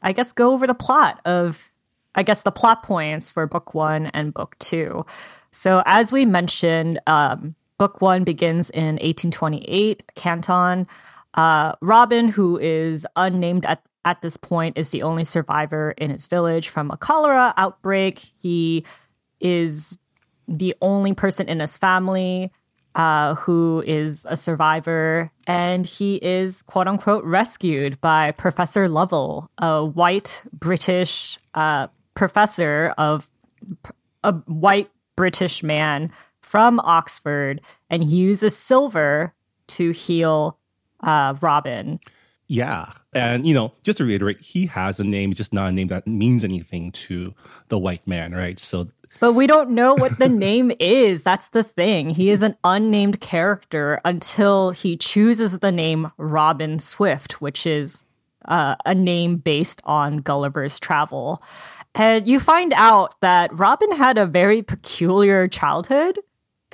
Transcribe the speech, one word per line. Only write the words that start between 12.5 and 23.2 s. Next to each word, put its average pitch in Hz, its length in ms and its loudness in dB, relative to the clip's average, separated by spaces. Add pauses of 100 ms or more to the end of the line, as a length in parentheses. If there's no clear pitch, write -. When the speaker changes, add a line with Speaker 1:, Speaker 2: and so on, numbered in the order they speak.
Speaker 1:
is 160 460 -2 (120)
unnamed 180 500 0
at, 160 160 -4 (220)
at - 180 -2
this 170 140 -8
point, 165 420 -4
is 156 120 -6
the - 120 -6
only 165 220 -4
survivor 151 720 -4
in 151 120 -6
his - 180 -10
village 165 400 -2
from 147 240 -6
a - 40 -14
cholera 285 600 2
outbreak. 190 840 -2
He 165 460 -2 (560)
is 170 580 -2 (480)
the 175 340 -4
only 196 340 0
person 190 340 -2
in 165 100 -4
his 151 180 -4
family, 185 760 0 (420)
uh, 156 400 2